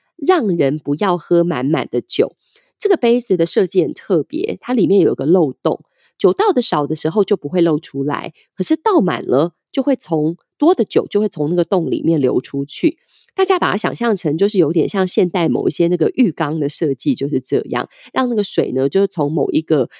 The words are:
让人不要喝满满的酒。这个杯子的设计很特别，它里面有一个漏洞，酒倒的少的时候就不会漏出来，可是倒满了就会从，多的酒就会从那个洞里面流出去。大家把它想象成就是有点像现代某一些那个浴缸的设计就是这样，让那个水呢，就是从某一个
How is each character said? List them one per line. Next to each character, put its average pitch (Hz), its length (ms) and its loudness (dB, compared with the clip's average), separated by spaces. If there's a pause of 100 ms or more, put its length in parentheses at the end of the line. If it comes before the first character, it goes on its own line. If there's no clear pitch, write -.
(160)
让 285 320 0
人 156 300 0
不 143 180 -4
要 180 220 0
喝 170 260 2
满 139 220 -2
满 143 240 0
的 120 100 -2
酒。 - 360 -2 (420)
这 - 100 -2
个 381 80 4
杯 240 240 2
子 202 160 -2
的 165 80 2
设 185 220 0
计 180 160 0
很 143 100 -2
特 - 300 -2
别， - 400 -6
它 - 100 -6
里 226 140 2
面 190 160 4
有 160 100 4
一 - 20 0
个 135 120 -6
漏 160 260 2
洞， - 320 -6 (320)
酒 185 160 2
倒 226 200 2
的 254 100 0
少 151 240 -2
的 160 100 -4
时 156 140 -4
候 202 120 0
就 196 140 0
不 147 140 -8
会 180 100 0
漏 165 180 2
出 139 240 -8
来， 139 300 -6 (240)
可 185 80 -4
是 311 120 0
倒 370 260 2
满 143 240 -2
了 151 260 2 (180)
就 269 120 -4
会 277 120 2
从， 160 440 -4 (180)
多 320 180 4
的 233 120 0
酒 - 200 0
就 - 140 -2
会 214 80 0
从 151 220 -4
那 175 40 -2
个 175 120 2
洞 165 240 -2
里 - 120 -4
面 165 160 2
流 127 220 2
出 139 240 -6
去。 - 340 -2 (340)
大 381 120 0
家 370 140 0
把 143 120 -2
它 175 60 -2
想 143 180 -4
象 226 220 -2
成 156 200 -2
就 190 120 2
是 208 100 -2
有 160 140 4
点 160 160 2
像 190 180 0
现 180 240 2
代 175 180 0
某 120 200 0
一 - 20 0
些 - 180 0
那 175 80 2
个 156 180 2
浴 220 180 2
缸 156 260 -4
的 147 100 -2
设 151 240 -2
计 135 220 0
就 139 140 -6
是 139 120 0
这 131 200 -2 (100)
样， 123 180 -4 (240)
让 262 160 -2
那 247 60 -2
个 214 80 0
水 - 300 -2
呢， 131 160 0
就 190 120 0
是 202 60 2
从 151 260 -2
某 156 200 -2
一 156 100 0
个 151 260 0 (100)